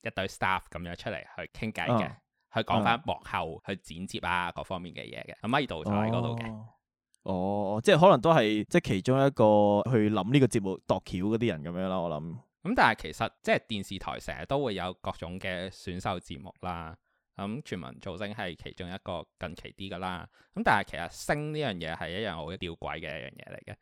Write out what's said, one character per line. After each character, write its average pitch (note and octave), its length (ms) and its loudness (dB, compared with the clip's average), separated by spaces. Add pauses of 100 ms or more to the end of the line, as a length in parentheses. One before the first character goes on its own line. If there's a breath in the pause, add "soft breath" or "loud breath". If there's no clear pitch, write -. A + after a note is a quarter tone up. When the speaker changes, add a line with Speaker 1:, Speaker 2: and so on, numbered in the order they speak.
Speaker 1:
一 A2+ 80 -6
堆 G2 160 -2
staff F#2+ 420 0
噉 E2 120 -10
樣 F2 140 -8
出 - 140 -10
嚟 F2 100 -6 (180)
去 E2+ 160 -10
傾 A2 180 -6
偈 F2 160 -4
嘅， G#2+ 200 2
Speaker 2:
嗯。 - 80 -12 (380)
Speaker 1:
去 A2+ 60 -2
講 A2 240 2
返 A#2 200 2
幕 F2+ 100 -2
後， E2 520 -6
Speaker 2:
嗯。 G2 100 -4
Speaker 1:
去 F2+ 60 -12
剪 F2 240 -12
接 - 140 -8
啊， F2 360 0
各 D#2 80 -6
方 F#2 160 -6
面 F2 140 -12
嘅 - 80 -10
嘢 A#1 240 -12
嘅。 - 160 -14
咁 G#2 60 -6
咪 C3+ 180 0
度 D#2+ 180 -6
就 F#2+ 60 -4
喺 G#2 220 2
嗰 A#2 100 0
度 A#2 160 -4
嘅。 A#2 140 -8
Speaker 2:
哦。 A2 140 -14 (580)
哦， G2 600 -2
即 G#3 80 6
係 D#3 80 10
可 F3+ 100 10
能 C#3+ 120 10
都 E3+ 120 6
係， G#2+ 360 4
即 - 80 4
係 B2 100 8
其 G2 140 2
中 C3 160 4
一 C#3 140 6
個 G#2 600 6
去 G#2+ 180 6
諗 G#2+ 220 0
呢 C#3+ 80 8
個 C3 60 10
節 G#2+ 160 2
目 F#2+ 160 -4 (100)
度 G#2+ 60 2 (100)
橋 - 140 -6
嗰 G#2 200 0
啲 A2+ 120 2
人 D#2 120 -2
噉 D#2 160 -8
樣 F#2 120 -2
啦， F#2 100 0
我 E2+ 100 -2
諗。 D2+ 120 -4 (420)
Speaker 1:
噉 G3 100 -4
但 C3+ 220 4
係 - 60 -10
其 D#2+ 100 -10
實， - 180 -4 (140)
即 A3 80 0
係 E3 160 2
電 G2+ 220 -6
視 F#2+ 100 -8
台 C2 180 -8
成 C2+ 240 -10
日 F2 40 -8
都 C#3+ 180 0
會 A2 120 -2
有 F#2 260 -4
各 F#2+ 100 -6
種 F2 260 -10
嘅 F#2 320 -6
選 F2+ 300 -10
秀 F#2+ 220 -2
節 D2 180 -14
目 F#2 220 -18
啦。 E2+ 340 -8 (400)
噉 G#2+ 300 -6
全 G#2 120 -8
民 C2 220 -12
造 F2+ 160 -8
星 G2+ 180 -6
係 F#2+ 220 -8
其 - 160 -14
中 F2+ 180 -12
一 F#2 140 -8
個 E2+ 220 -8 (120)
近 E2 200 -10
期 - 200 -18
啲 F#2+ 160 -12
㗎 F2 40 -8
啦。 F2+ 280 -6 (300 soft breath)
噉 G3+ 80 -4
但 G#2+ 180 6
係 F#2 100 -6
其 - 40 -10
實 E2 140 -6
星 D3+ 440 -4
呢 D3+ 60 -4
樣 C3 140 -2
嘢 E2 240 -6
係 D#2+ 140 -8
一 G#2 140 -6
樣 F#2+ 120 -4
好 D#2 80 -8 (100)
吊 F2 160 -6
詭 D2 220 -8
嘅 D#2 60 -8
一 E2 40 -10 (220)
樣 C#2 40 -12
嘢 - 220 -18
嚟 - 140 -14
嘅， - 160 -14